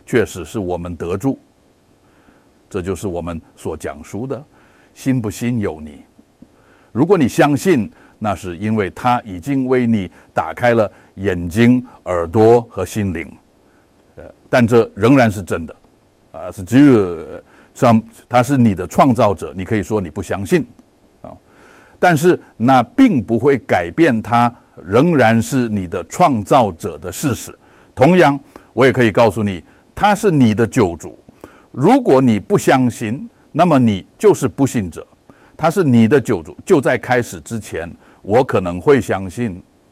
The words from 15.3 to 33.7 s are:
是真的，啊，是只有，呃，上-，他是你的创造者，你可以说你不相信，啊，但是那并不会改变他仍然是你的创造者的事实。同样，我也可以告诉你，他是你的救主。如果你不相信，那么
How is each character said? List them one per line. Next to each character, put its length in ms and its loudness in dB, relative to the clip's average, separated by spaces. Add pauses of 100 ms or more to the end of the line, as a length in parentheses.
是 100 -10
真 240 -8
的， 80 -18 (600)
啊， 180 -14
是 140 -14
只 200 4
有， 160 6
呃， 400 -8 (320)
上-， 280 2 (260)
他 160 2
是 140 0
你 180 4
的 120 -8
创 280 2
造 180 2
者， 220 -10
你 80 -8
可 100 -6
以 80 0
说 200 -4
你 80 -10
不 120 -10
相 240 -8
信， 220 0 (540)
啊， 100 -20 (680)
但 200 2
是 200 2 (200)
那 260 2
并 400 2
不 160 -2
会 200 2
改 300 -2
变 320 0
他 320 0 (320)
仍 300 2
然 260 4
是 280 -2
你 180 -4
的 180 -6
创 380 0
造 300 2
者 240 -12
的 120 -12
事 240 -6
实。 240 -14 (380)
同 220 4
样， 200 4 (360)
我 120 2
也 60 4
可 100 0
以 120 2
告 180 2
诉 100 -6
你， 220 -4 (320)
他 180 2
是 160 0
你 240 4
的 140 0
救 300 0
主。 200 -18 (540)
如 300 2
果 180 4
你 180 2
不 200 -2
相 340 2
信， 380 -8 (220)
那 140 0
么 140 4